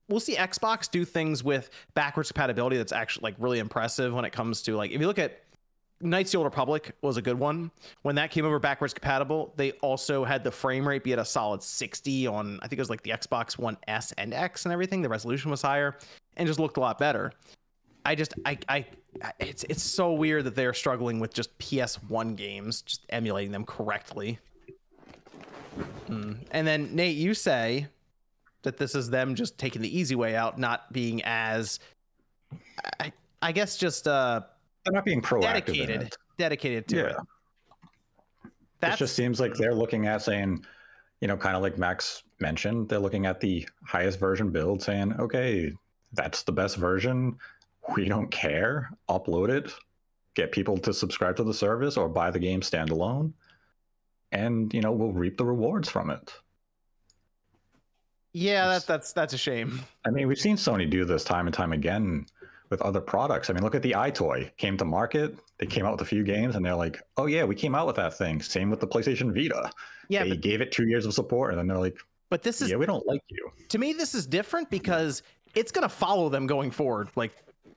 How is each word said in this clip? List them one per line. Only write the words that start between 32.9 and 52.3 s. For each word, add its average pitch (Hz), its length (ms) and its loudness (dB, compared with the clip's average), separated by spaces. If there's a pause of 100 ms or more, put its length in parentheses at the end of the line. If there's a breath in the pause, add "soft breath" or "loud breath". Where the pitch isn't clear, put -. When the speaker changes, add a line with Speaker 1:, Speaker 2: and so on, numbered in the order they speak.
Speaker 1:
I, - 120 -6 (300)
I 165 80 0
guess 196 260 0
just, - 300 -2
uh, 127 360 4 (420)
Speaker 2:
They're 185 80 0
not 196 120 2
being 151 160 2
proactive 113 200 2
in - 20 6
Speaker 1:
dedicated, 120 600 0
Speaker 2:
it. 113 140 -8 (220)
Speaker 1:
dedicated 143 520 0
to 175 60 2
Speaker 2:
Yeah. 165 60 2
Speaker 1:
it. - 140 -2 (1300)
Speaker 2:
It - 60 -20 (280)
Speaker 1:
That's 175 200 2
Speaker 2:
just 131 180 2
seems 123 240 2
like 117 140 2
they're 113 200 4
looking 110 320 2
at 107 160 2
saying, 98 420 0 (560 loud breath)
you - 60 0
know, 98 100 2
kinda 95 220 0
like 95 180 0
Max 90 460 0 (160)
mentioned, 104 500 0
they're 104 120 2
looking 98 260 2
at 92 140 0
the 90 280 0 (160)
highest 95 360 0
version 95 300 2
build 85 300 0
saying, 101 380 0
"Okay, 117 540 0 (400)
that's - 320 -4
the - 80 -2
best 95 240 0
version. 113 600 0 (580 loud breath)
We 98 140 2
don't 104 240 0
care. 110 580 0 (180)
Upload 92 400 0
it, 139 240 -2 (640)
get 82 160 0
people 98 280 0
to 101 140 0
subscribe 92 440 0
to 120 80 2
the 107 100 2
service 117 420 2
or 87 120 2
buy 85 240 2